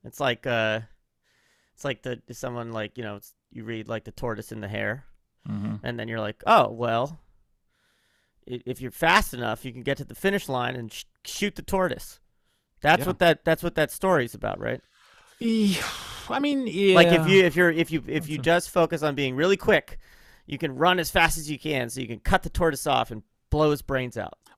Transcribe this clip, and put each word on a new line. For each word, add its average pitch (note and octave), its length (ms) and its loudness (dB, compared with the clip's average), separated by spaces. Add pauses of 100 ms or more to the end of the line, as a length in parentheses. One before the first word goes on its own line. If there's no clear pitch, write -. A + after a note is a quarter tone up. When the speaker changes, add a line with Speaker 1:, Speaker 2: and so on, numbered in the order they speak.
Speaker 1:
It's D3+ 160 -14
like, B2+ 260 -2
uh, A2 340 0 (920)
it's - 100 -20
like C#3 180 -6
the, B2 180 -8 (120)
someone, A#2+ 400 -10
like, G#2+ 260 -8
you A#2 60 -8
know, G#2 120 -10
it's, - 160 -20 (180)
you A#2 140 -14
read, A2 240 -10
like, A2+ 160 -6
The A2 80 -16
Tortoise A2 400 -8
and A2 100 -10
the G2+ 60 -8
Hare, G#2+ 360 -4 (440)
Speaker 2:
Mm-hmm. G#2+ 340 -6
Speaker 1:
and A#2+ 160 -6
then A2+ 80 -8
you're A2+ 140 -6
like, G#2+ 260 -8
"Oh, D#3+ 240 6
well, A#2 480 -4 (1300)
i-, B2 160 -10
if B2+ 160 -8
you're B2 80 -8
fast F3 420 2
enough, A#2 320 -6
you B2+ 80 -10
can B2 100 -14
get C#3 140 -2
to C#3+ 80 -10
the B2+ 100 -16
finish G3 360 -2
line B2+ 260 -2
and A#2 160 -10
sh-, - 120 -14 (200)
shoot - 320 -4
the - 60 -14
tortoise." - 580 -2 (600)
That's D#3+ 180 4
Speaker 2:
Yeah. - 60 -6
Speaker 1:
what F3+ 140 -4
that, E3+ 260 4
that's D#3+ 160 0
what E3+ 120 -4
that D3+ 160 0
story's D#3+ 440 0
about, G2+ 260 -6
right? A#2+ 220 -6 (560)
Speaker 2:
Yeah, A3 440 2 (460)
I B3 120 -4
mean, C#4 260 0 (280)
Speaker 1:
Like, E3+ 140 10
if E3+ 180 6
Speaker 2:
yeah. - 0 -
Speaker 1:
you, F#3+ 180 8
if D#3 120 2
you're, F3 140 6
if D#3+ 200 0
you, D#3 160 -4
if D3+ 220 -4
you D3+ 80 -6
Speaker 2:
That's C3+ 100 -2
a E3 40 4
Speaker 1:
just F3 200 2
focus E3 320 2
on D3 120 0
being C3 200 -2
really F3 220 2
quick, - 420 2 (480)
you C#3 120 -8
can C#3 180 -4
run F3+ 220 4
as D#3+ 120 -4
fast E3+ 280 2
as D3+ 120 -8
you D3 80 -4
can, C3+ 300 -2
so B2 140 -10
you A#2 40 -6
can A2 140 -10
cut - 220 2
the - 80 -8
tortoise D#3+ 360 0
off B2+ 240 2
and A2 120 -10 (260)
blow D3+ 220 4
his C#3+ 100 0
brains B2+ 380 -6
out. F#2+ 160 -8 (240)